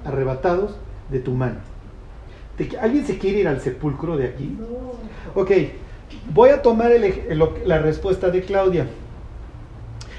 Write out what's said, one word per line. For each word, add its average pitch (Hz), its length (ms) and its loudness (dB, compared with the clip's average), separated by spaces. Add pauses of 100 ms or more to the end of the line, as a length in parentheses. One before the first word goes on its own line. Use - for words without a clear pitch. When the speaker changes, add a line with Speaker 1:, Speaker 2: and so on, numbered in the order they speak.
Speaker 1:
arrebatados 147 720 0 (340)
de 131 100 -2
tu 127 140 -2
mano". 123 240 -2 (1000)
¿De 180 120 -2
que - 100 -8
alguien 247 260 2
se - 140 -2
quiere 202 220 2
ir 175 80 4
al 131 120 0
sepulcro 147 560 -2
de 127 120 0
aquí? 147 300 -8
Speaker 2:
No. 233 840 -8
Speaker 1:
Ok, 190 100 4 (840)
voy 226 160 10
a 285 140 6
tomar 226 280 6
el 233 140 6
ej-, - 240 0
el, 160 160 4 (220)
la 165 120 4
respuesta 175 520 0
de 185 120 2
Claudia. 185 440 2 (1300)